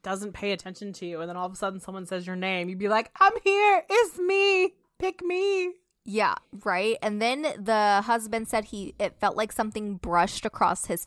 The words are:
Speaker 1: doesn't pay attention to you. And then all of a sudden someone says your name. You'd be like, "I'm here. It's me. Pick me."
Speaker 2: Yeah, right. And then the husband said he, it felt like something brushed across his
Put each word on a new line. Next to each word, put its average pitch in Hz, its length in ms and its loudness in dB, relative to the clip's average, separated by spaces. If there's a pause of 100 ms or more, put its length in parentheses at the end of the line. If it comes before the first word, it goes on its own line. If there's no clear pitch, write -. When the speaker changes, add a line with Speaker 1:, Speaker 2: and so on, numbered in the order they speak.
Speaker 1:
doesn't 196 300 -6
pay 202 180 -4
attention 190 440 -8
to 185 120 -10
you. 170 140 -8
And 165 80 -6
then 175 80 -8
all 180 100 -4
of 185 60 -8
a 190 40 -16
sudden 190 240 -4
someone 190 260 -10
says 180 200 -6
your 185 100 -6
name. 180 320 -2
You'd 185 100 -8
be 202 100 -2
like, 214 320 2
"I'm 392 120 8 (120)
here. 392 440 4
It's 427 300 2
me. 381 560 2 (240)
Pick 370 260 -4
me." 359 500 0 (320)
Speaker 2:
Yeah, 202 280 2 (300)
right. 208 380 0
And 208 180 -2
then 254 220 0
the 208 640 2
husband 226 420 -2
said 220 160 -2
he, 202 340 -10
it - 220 -4
felt 202 160 0
like 214 160 -2
something 214 440 -4
brushed 175 500 2
across 180 400 0
his 170 200 -4